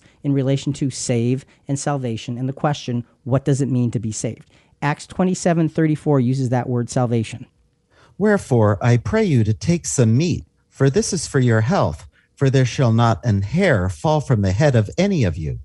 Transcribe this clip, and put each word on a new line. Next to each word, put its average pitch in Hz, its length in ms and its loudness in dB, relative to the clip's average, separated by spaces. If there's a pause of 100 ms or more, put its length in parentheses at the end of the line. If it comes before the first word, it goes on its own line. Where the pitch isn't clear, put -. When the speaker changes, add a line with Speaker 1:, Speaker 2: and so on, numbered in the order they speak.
(240)
Speaker 1:
in 143 80 -2
relation 139 420 0
to 139 180 -4
save 123 520 -2 (240)
and 139 120 -4
salvation 127 580 -6
and 131 100 -4
the 135 60 -6
question, 127 500 -4 (200)
what 131 220 -2
does 139 160 2
it 123 80 -2
mean 123 220 0
to 113 80 -2
be 107 120 -6
saved? - 400 -10 (280)
Acts - 280 -4
twenty-seven 175 600 0
thirty-four 151 500 2
uses 127 300 0
that 123 200 -2
word 120 200 -2
salvation. 117 580 -2 (680)
Speaker 2:
"Wherefore, 127 640 2
I 120 180 4
pray 220 260 0
you 139 200 2
to 101 100 0
take - 340 -2
some 113 280 2
meat, 131 300 -2 (240)
for 135 200 0
this 208 240 0
is 165 120 -6
for - 140 -2
your 117 220 2
health, 117 440 0 (300)
for 135 140 0
there 131 160 4
shall 120 260 0
not 113 340 2
an 101 180 0
hair 120 460 0
fall 151 300 0
from 131 220 0
the 95 100 2
head 127 240 2
of 110 220 2
any 180 260 2
of 82 140 -2
you." 71 280 -6